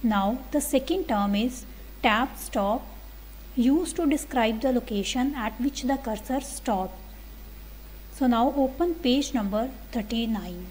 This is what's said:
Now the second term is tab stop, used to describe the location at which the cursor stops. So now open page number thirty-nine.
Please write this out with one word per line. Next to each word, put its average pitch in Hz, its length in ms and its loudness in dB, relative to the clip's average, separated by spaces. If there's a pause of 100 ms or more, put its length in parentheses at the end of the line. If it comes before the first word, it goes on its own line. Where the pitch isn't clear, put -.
Now 214 360 4 (120)
the 294 100 4
second 330 460 2
term 202 280 2
is 240 300 0 (380)
tab 233 340 4
stop, 214 500 -2 (680)
used 285 420 4
to 339 100 2
describe 233 540 2
the 262 100 4
location 247 640 0
at 226 240 -4
which 262 240 -2
the 262 140 2
cursor 254 440 -2
stops. 190 520 -2 (1200)
So 262 140 2
now 240 280 6
open 285 400 2
page 262 380 2
number 214 360 0 (220)
thirty-nine. 208 800 -2